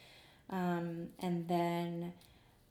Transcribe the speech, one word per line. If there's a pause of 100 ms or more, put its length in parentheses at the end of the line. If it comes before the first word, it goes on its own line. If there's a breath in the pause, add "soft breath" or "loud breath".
(500 loud breath)
Um, (100)
and
then (580 soft breath)